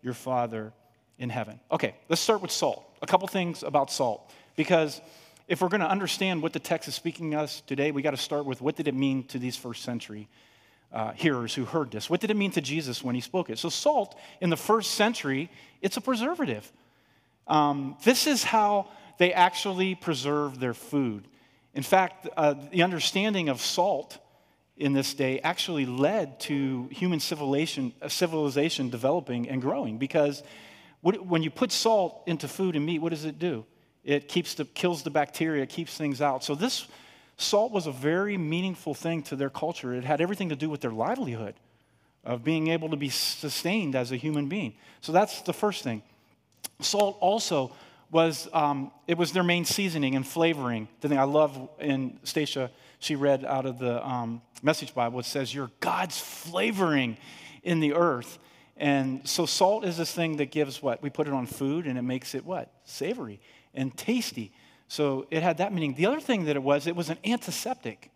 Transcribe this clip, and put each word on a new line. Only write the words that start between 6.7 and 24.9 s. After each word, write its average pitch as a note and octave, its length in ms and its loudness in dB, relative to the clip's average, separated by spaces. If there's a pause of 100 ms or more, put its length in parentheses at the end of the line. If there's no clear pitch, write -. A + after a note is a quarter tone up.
is C#3 60 -8
speaking E3 360 -4
to D3+ 60 0
us D3+ 300 -4
today, C#3 240 0
we C#3+ 100 -2
gotta C#3 160 0
start D3 280 -2
with C3 160 -6
what D3 140 -2
did D3+ 140 -2
it C3+ 40 -2
mean C3+ 340 0
to C3+ 120 -6
these B2 160 -4
first - 280 -10
century, A2 440 -8 (640)
uh, A2 220 -4
hearers B2 420 0
who C3+ 100 -2
heard C#3 260 -2
this? G#2+ 180 -8
What F3 100 2
did G#3+ 120 -2
it G#3+ 60 2
mean G3 140 0
to F3 100 0
Jesus C3+ 420 -4
when B2 120 -2
he B2+ 60 -2
spoke - 280 -4
it? A2+ 100 -6
So E3 100 -2
salt C4+ 480 0 (240)
in F3+ 80 2
the D#3+ 80 4
first G#3+ 340 4
century, F3 580 2 (320)
it's - 140 0
a A#3 60 -4
preservative. B3+ 680 -2 (800)
Um, D3 560 2
this B3+ 240 6
is C#4+ 160 2
how G#3 460 2 (280)
they F3+ 160 6
actually F#3 640 4
preserve C#3+ 640 -2
their B2 140 0
food. A2+ 540 -2 (460)
In C#3 100 -4
fact, F#3 440 2 (100)
uh, D3 180 6 (160)
the F3 120 4
understanding F#3+ 680 0
of B2 120 -2
salt F3 560 0 (580)
in C#3+ 180 0